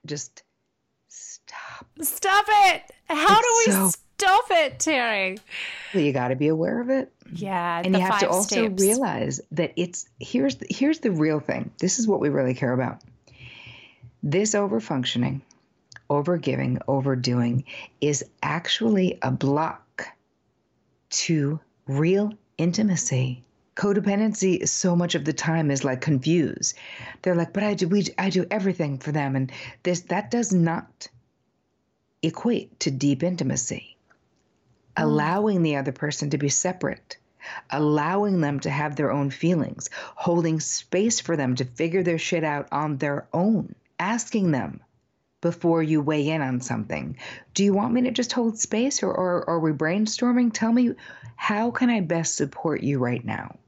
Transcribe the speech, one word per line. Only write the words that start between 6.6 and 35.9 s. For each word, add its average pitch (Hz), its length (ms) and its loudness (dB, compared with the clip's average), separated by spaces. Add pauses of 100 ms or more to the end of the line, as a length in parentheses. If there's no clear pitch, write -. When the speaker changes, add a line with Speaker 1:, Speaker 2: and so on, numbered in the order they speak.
Speaker 1:
of 240 100 -4
it. 262 200 0 (220)
Speaker 2:
Yeah, 175 500 -2
Speaker 1:
And 190 120 2
Speaker 2:
the 196 40 4
Speaker 1:
you 185 60 4
have 202 140 2
to 196 60 4
Speaker 2:
five - 100 0
Speaker 1:
also 202 120 0 (200)
Speaker 2:
steps. 185 140 -4
Speaker 1:
realize 202 600 0 (120)
that 165 220 -2
it's, 175 320 -6 (120)
here's 262 380 -2
the, - 120 -14
here's 302 300 0
the 233 120 0
real 156 280 2
thing. - 400 -6
This 180 180 0
is 226 100 0
what 196 120 2
we 147 100 0
really 131 240 2
care 127 200 0
about. 123 280 -2 (1200)
This 190 320 0
over-functioning, 165 880 -2 (720)
over-giving, 135 760 0
overdoing 127 760 0 (380)
is 143 220 0 (200)
actually 185 800 0
a 127 80 -2
block 143 760 -2 (1040)
to 151 480 0 (280)
real 185 460 2 (240)
intimacy. 156 840 0 (320)
Codependency 202 840 2
is - 140 -2
so 180 240 2
much 170 200 2
of 143 100 -2
the 151 80 0
time 156 380 0
is, 135 120 -2
like, 131 180 -2
confused. 147 760 0 (460)
They're 180 140 0
like, 170 180 0
"But 202 100 -2
I 208 100 0
do, 185 140 0
we, 196 180 2 (120)
I 190 120 0
do 175 220 0
everything 175 460 -2
for 151 140 -6
them." 139 240 0
And 131 160 0 (320)
this, 175 180 0
that 208 280 -4
does 240 240 0
not 165 540 0 (1120)
equate - 600 -2
to 139 100 0
deep 139 320 0
intimacy. 165 720 -4 (1000)
Speaker 2:
Mm. 165 60 0
Speaker 1:
Allowing 170 600 2
the 151 140 2
other 139 160 -4